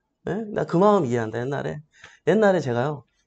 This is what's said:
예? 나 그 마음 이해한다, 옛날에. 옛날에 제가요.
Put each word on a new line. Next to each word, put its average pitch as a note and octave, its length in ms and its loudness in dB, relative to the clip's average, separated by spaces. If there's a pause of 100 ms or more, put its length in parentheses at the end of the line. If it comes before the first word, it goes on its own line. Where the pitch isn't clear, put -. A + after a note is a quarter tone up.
(280)
예? E3 60 -2 (200)
나 - 120 -2
그 E3+ 100 -2
마음 G3+ 300 4
이해한다, A#2 340 -2
옛날에. C#3+ 400 -6 (460)
옛날에 F#3+ 340 4
제가요. B2+ 440 -2 (220)